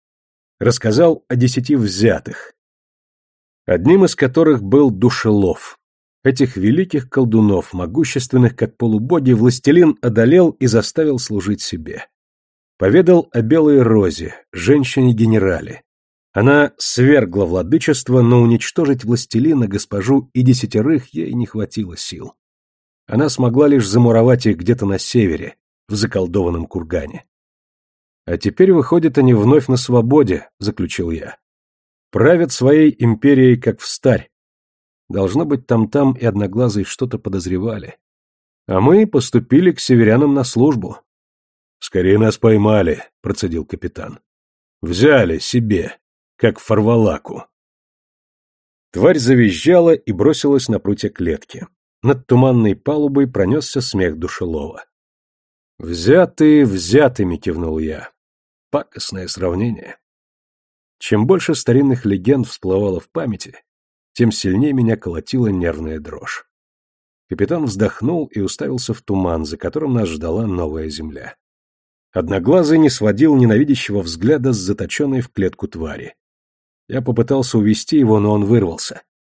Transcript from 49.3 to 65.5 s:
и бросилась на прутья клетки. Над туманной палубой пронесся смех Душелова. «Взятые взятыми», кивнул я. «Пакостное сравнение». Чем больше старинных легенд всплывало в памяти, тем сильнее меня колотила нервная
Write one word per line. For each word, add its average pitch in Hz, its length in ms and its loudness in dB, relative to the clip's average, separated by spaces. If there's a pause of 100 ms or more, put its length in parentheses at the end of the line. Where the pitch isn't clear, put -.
и - 180 -4
бросилась 139 560 0
на 107 120 -2
прутья 101 280 -4
клетки. - 580 -8 (360)
Над 131 240 -2
туманной 123 480 2
палубой 139 540 0
пронесся 127 520 -2
смех 90 380 -4
Душелова. 82 680 -10 (920)
«Взятые 147 880 2
взятыми», 98 720 0
кивнул 80 420 -6
я. 78 340 -10 (580)
«Пакостное 95 580 -10
сравнение». 95 680 -6 (1000)
Чем 110 280 -2
больше 175 280 0
старинных 127 500 0
легенд 107 420 0
всплывало 95 540 -4
в - 80 -18
памяти, 127 540 -10 (520)
тем 117 180 0
сильнее 104 400 -2
меня 117 240 0
колотила 98 500 -6
нервная 82 540 -6